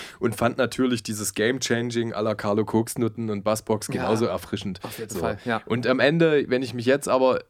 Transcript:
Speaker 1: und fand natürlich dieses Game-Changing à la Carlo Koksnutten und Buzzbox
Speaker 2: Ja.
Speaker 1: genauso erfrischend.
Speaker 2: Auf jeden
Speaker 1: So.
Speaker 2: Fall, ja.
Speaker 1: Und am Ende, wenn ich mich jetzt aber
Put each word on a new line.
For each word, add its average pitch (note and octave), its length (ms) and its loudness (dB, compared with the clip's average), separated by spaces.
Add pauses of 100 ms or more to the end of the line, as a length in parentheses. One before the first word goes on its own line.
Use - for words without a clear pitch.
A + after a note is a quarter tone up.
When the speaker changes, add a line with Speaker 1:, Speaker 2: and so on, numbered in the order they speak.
(200)
Speaker 1:
und A2+ 160 0
fand A#2+ 220 0
natürlich B2 460 0
dieses G#2+ 320 -6
Game-Changing A#2 800 0
à G#2 100 -4
la A2 100 0
Carlo G#2 320 0
Koksnutten A2+ 640 -2
und G2+ 140 -4
Buzzbox G#2+ 460 0
Speaker 2:
Ja. - 40 -4
Speaker 1:
genauso A2+ 320 0
erfrischend. F#2 580 -4
Speaker 2:
Auf A#2 140 -12
jeden A2 160 -10
Speaker 1:
So. F#2+ 60 -6
Speaker 2:
Fall, A2 260 -2
ja. A2+ 220 -2
Speaker 1:
Und A#2 180 -2
am B2+ 140 2
Ende, D3+ 500 4
wenn B2+ 140 2
ich A#2 100 -8
mich A#2+ 140 -2
jetzt C#3 200 4
aber C3 420 4